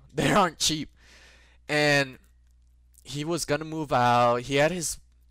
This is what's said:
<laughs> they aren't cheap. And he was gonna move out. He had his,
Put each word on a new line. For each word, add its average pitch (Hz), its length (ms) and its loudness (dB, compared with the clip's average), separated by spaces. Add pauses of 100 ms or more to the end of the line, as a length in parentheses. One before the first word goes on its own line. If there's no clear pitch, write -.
<laughs> - 100 -20
they 147 180 0
aren't 180 260 0
cheap. 151 320 -4 (800)
And 143 500 2 (840)
he 143 200 -8
was 165 200 -4
gonna 147 200 -2
move 156 280 -6
out. 120 500 4
He 135 140 -4
had 147 160 4
his, 175 260 -8 (320)